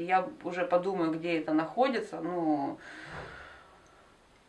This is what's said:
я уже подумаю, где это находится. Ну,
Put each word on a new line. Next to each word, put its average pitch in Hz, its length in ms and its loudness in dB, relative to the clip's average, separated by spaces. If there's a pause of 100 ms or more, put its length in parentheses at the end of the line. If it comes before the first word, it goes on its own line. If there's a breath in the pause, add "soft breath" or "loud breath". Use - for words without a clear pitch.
я 185 220 4 (180)
уже 180 220 -2
подумаю, 175 460 2
где 165 260 0
это 156 140 0
находится. 185 680 2
Ну, 165 580 0 (1700 loud breath)